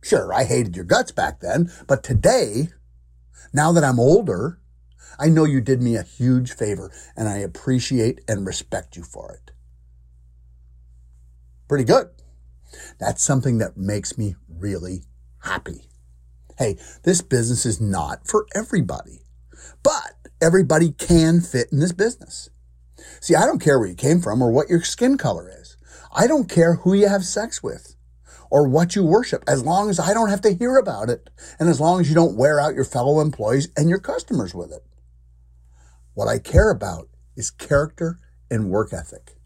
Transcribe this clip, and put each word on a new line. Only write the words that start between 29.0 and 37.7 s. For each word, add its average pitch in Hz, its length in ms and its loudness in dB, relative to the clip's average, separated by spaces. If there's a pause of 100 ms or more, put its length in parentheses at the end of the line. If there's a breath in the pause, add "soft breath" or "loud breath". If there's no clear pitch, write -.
worship, 196 420 2
as 120 160 0
long 185 260 0
as 190 120 -2
I 175 120 0
don't 220 180 2
have 202 100 -2
to 202 140 4
hear 240 220 0
about 117 320 0
it - 220 -6 (300 loud breath)
and 165 80 2
as 147 100 2
long 175 220 2
as 147 80 2
you 156 80 0
don't 165 200 4
wear 147 220 4
out 127 160 0
your 135 100 -2
fellow 139 360 0
employees 139 560 -2
and 151 120 2
your 185 120 0
customers 165 520 -6
with 78 200 -12
it. - 120 -20 (1300)
What 107 120 -4
I 113 120 -2
care - 320 4
about 87 380 -6 (280)
is 113 140 -10
character 156 680 -4 (320)